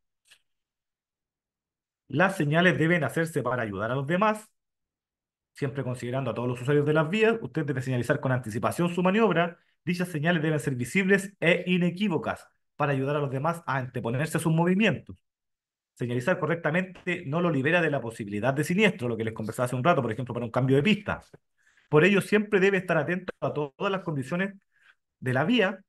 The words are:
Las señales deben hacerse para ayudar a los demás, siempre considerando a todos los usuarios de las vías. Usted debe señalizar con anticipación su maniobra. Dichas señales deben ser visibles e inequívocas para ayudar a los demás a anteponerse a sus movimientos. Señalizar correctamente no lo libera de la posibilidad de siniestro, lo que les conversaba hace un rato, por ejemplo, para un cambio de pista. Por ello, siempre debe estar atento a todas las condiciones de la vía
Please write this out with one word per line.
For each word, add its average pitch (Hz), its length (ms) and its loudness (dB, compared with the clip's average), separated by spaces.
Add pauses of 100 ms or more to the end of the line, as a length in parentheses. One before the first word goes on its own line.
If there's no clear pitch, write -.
(2000)
Las 180 280 0
señales 165 400 4
deben 160 280 2
hacerse 165 380 -2
para 123 200 -2
ayudar 104 280 -4
a 127 40 -2
los 139 120 -4
demás, 214 440 0 (1040)
siempre 135 280 -6
considerando 123 480 -4
a 107 40 -2
todos 120 140 -2
los 123 120 -4
usuarios 147 240 2
de 151 80 2
las 156 160 4
vías. 220 320 2
Usted 156 240 -6
debe 139 160 -4
señalizar 127 400 0
con 131 120 0
anticipación 123 600 -2
su 180 80 -2
maniobra. 180 560 2 (260)
Dichas 180 240 -2
señales 160 340 0
deben 156 180 2
ser 143 140 -2
visibles 190 680 0
e 175 260 4
inequívocas 175 800 0 (300)
para 143 160 0
ayudar 135 240 0
a 151 40 0
los 139 100 -2
demás 156 340 -2
a 131 120 -2
anteponerse 127 600 -4
a - 40 0
sus 160 120 0
movimientos. 170 640 2 (800)
Señalizar 123 440 -2
correctamente 170 880 -2
no 147 140 -2
lo 175 100 2
libera 156 300 2
de 160 100 0
la 139 100 -2
posibilidad 113 520 -4
de 143 120 0
siniestro, 185 440 0
lo 117 80 -4
que 113 80 -4
les 113 100 -4
conversaba 117 320 -4
hace 127 100 -4
un 127 80 -4
rato, 135 180 4
por 117 100 -2
ejemplo, 120 220 -8
para 117 100 -4
un 113 80 -10
cambio 131 240 4
de 143 60 4
pista. 202 400 0 (680)
Por 151 160 6
ello, 196 160 4
siempre 208 400 0
debe 196 180 4
estar 180 200 0
atento 175 420 -4
a 135 140 -4
todas 151 360 -4
las 190 120 -4
condiciones 175 520 -4 (680)
de 123 120 -2
la 131 120 2
vía 208 440 0